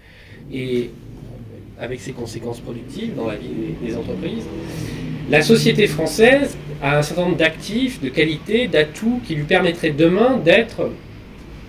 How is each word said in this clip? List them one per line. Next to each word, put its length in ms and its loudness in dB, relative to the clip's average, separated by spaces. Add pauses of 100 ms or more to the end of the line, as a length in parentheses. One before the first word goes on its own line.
(520)
et 380 -2 (920)
avec 200 -8
ses 140 -12
conséquences 460 -10
productives 560 -10
dans 120 -6
la 80 -6
vie 140 -10
des, 380 -6
des 100 -6
entreprises. 480 -6 (840)
La 120 6
société 460 6
française 680 4 (240)
a 160 2
un 40 4
certain 240 0
nombre 120 2
d'actifs, 640 0
de 80 -2
qualités, 580 0
d'atouts 600 0
qui 80 -4
lui 80 -2
permettraient 480 2
demain 460 4
d'être, 520 4 (800)